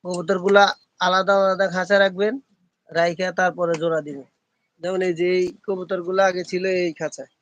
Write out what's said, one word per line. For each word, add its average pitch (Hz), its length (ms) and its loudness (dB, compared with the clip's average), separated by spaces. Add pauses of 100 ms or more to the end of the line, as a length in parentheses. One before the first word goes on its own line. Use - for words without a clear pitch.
কবুতরগুলা 180 560 2 (420)
আলাদা 185 360 2
আলাদা 190 240 2 (100)
খাঁচা 185 280 2
রাখবেন, 196 300 0 (560)
রাইখা 170 380 0 (120)
তারপরে 175 420 0
জোড়া 165 260 0
দিবেন। 139 200 -14 (540)
যেমন 185 180 -4 (100)
এই 175 100 -2
যে 180 80 2 (100)
এই 180 80 2 (200)
কবুতরগুলা 185 640 -2
আগে 180 220 -4
ছিল 180 120 -4 (200)
এই 170 160 -2
খাঁচায় 143 320 -10 (100)